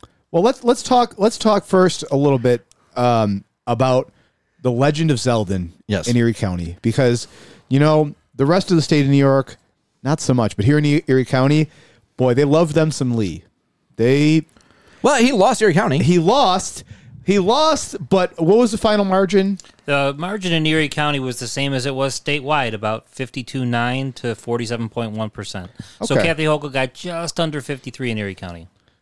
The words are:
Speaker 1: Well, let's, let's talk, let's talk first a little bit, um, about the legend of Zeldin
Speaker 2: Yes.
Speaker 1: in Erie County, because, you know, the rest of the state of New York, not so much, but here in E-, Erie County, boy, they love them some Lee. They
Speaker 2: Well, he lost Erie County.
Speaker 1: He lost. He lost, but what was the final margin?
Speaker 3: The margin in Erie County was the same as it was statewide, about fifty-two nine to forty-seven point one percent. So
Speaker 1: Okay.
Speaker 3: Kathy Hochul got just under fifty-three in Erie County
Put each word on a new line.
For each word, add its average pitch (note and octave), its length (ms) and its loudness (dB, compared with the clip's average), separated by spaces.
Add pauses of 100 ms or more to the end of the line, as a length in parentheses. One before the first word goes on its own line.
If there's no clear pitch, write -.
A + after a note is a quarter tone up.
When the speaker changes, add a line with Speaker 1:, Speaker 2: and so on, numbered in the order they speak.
(320)
Speaker 1:
Well, E3 100 0
let's, B3 220 0
let's A#3+ 180 0
talk, B3 360 0
let's G#3+ 200 0
talk G#3 280 0
first F#3 440 2
a C#3 60 0
little C#3 240 2
bit, A#2+ 260 0 (300)
um, A2+ 480 0 (240)
about B2+ 440 0 (500)
the B2+ 100 -2
legend D3 400 0
of C3 60 0
Zeldin G2 540 -2 (160)
Speaker 2:
Yes. G2+ 200 -2
Speaker 1:
in A#2+ 80 2
Erie A#2 180 2
County, F2 480 -6
because, A#2+ 460 0 (420)
you C3 100 2
know, D3+ 360 2 (180)
the B2+ 120 -2
rest F3+ 260 0
of F3 60 4
the D#3+ 40 4
state D3 220 0
of C#3 80 0
New C#3 60 4
York, C#3 400 2 (460)
not C#3+ 180 -2
so - 120 0
much, A#2 220 0
but G#2 100 -2
here C#3+ 120 4
in D3+ 80 2
E-, D3 200 2
Erie C3 200 2
County, C#3+ 440 2 (480)
boy, B2+ 160 2
they C#3 120 2
love D3+ 280 2
them D#3+ 180 2
some B2+ 240 -4
Lee. F2+ 280 -4 (540)
They D3 480 2 (580)
Speaker 2:
Well, C4 180 4
he B3+ 120 4
lost A3 280 2
Erie G#3 120 4
County. E3+ 260 2
Speaker 1:
He F3 180 4
lost. F#3 680 2 (420)
He G3+ 140 2
lost, B3+ 680 0
but F3+ 280 0
what F3 200 4
was A#3+ 140 4
the A3 60 -4
final G#3+ 280 2
margin? F#3+ 520 0 (280)
Speaker 3:
The C#3+ 320 0
margin F#3 340 -6
in D#3+ 140 2
Erie D#3 240 0
County D3 300 -2
was B2+ 200 -6
the B2+ 80 -8
same C#3 260 -4
as B2+ 120 -4
it C3+ 100 -4
was C3+ 240 -4
statewide, C#3+ 540 -2
about A2 340 -6
fifty-two C3 580 -8
nine B2 480 -2
to A#2+ 220 -8
forty-seven A#2 540 -6
point A2+ 240 -8
one A2 160 -8
percent. F#2+ 420 -14 (320)
So - 120 -2
Speaker 1:
Okay. E3+ 120 2
Speaker 3:
Kathy D#3+ 160 -2
Hochul D3+ 300 -2
got C3 200 -4
just E3+ 460 -8
under D3+ 220 -4
fifty-three B2+ 500 -8
in A2 60 -4
Erie G2+ 180 -6
County F2 320 -14 (340)